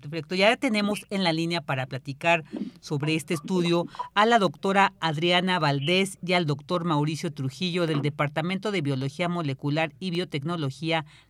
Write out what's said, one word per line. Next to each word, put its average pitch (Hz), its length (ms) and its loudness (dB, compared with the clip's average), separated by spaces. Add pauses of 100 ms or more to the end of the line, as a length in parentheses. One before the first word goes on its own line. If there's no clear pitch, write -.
perfecto. 156 340 -8
Ya 208 220 6
tenemos 208 540 0
en 196 120 -2
la 170 80 2
línea 165 300 -2
para 131 240 -4
platicar 139 580 -2 (380)
sobre 151 340 -2
este 156 180 -4
estudio 170 520 0 (280)
a 208 120 4
la 233 120 6
doctora 190 640 2
Adriana 175 600 2
Valdés 156 600 0
y 180 120 0
al 175 120 4
doctor 151 380 -2
Mauricio 151 480 0
Trujillo 170 560 -2
del 151 140 0
Departamento 156 720 -2
de 185 80 0
Biología 139 480 -2
Molecular 160 680 -2
y 185 140 -6
Biotecnología 160 920 -2 (240)